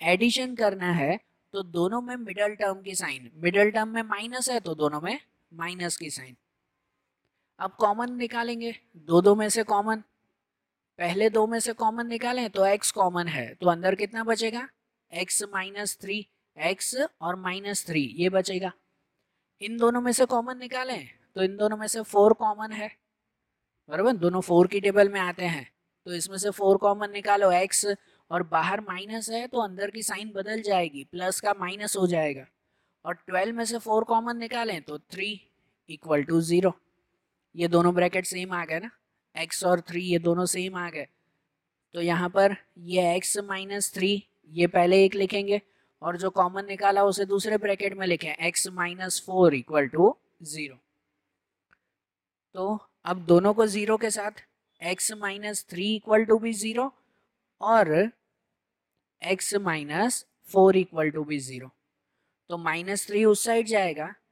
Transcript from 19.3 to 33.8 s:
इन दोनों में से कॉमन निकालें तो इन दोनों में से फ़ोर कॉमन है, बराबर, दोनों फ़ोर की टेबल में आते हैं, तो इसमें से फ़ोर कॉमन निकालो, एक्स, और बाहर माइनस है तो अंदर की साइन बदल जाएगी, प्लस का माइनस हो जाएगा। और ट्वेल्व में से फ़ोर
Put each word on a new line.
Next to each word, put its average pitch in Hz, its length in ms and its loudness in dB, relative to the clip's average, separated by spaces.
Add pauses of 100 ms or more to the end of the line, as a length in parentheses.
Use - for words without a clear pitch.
इन 220 160 -8
दोनों 233 240 2
में 247 100 0
से 247 160 2
कॉमन 247 300 -2
निकालें 247 500 -8 (280)
तो 190 80 0
इन 190 140 0
दोनों 214 200 0
में 214 100 -8
से 220 160 -4
फ़ोर 208 320 6
कॉमन 214 360 -2
है, 214 200 -10 (960)
बराबर, 196 240 2
दोनों 180 280 0
फ़ोर 180 260 6
की 202 140 -2
टेबल 202 280 6
में 202 100 -6
आते 180 260 -4
हैं, 156 220 -6 (400)
तो 175 60 -10
इसमें 190 240 -8
से 202 140 -4
फ़ोर 196 280 4
कॉमन 202 320 0
निकालो, 202 420 2
एक्स, 190 320 2 (460)
और 175 140 -2
बाहर 170 360 0
माइनस 208 480 -10
है 233 180 -4
तो 247 140 -2
अंदर 202 300 -6
की 220 120 -14
साइन 214 300 -8
बदल 208 280 -6
जाएगी, 175 440 -2
प्लस 180 360 -6
का 202 120 0
माइनस 196 440 -6
हो 190 100 2
जाएगा। 151 380 -2 (600)
और 170 120 -6
ट्वेल्व 196 380 -2
में 233 100 -4
से 233 140 -4
फ़ोर 220 240 2